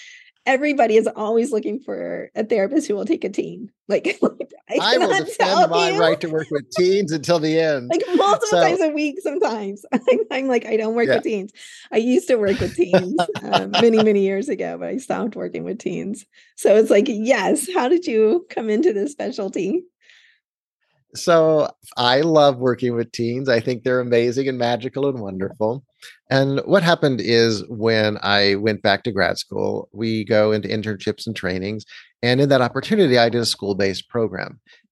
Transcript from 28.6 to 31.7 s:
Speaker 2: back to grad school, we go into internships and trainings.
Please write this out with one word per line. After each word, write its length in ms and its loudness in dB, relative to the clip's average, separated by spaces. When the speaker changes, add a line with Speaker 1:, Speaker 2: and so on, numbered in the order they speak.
Speaker 2:
back 200 2
to 100 -4
grad 240 0
school, 560 -6
we 320 -4
go 280 2
into 160 -2
internships 580 -6
and 80 -8
trainings. 500 -6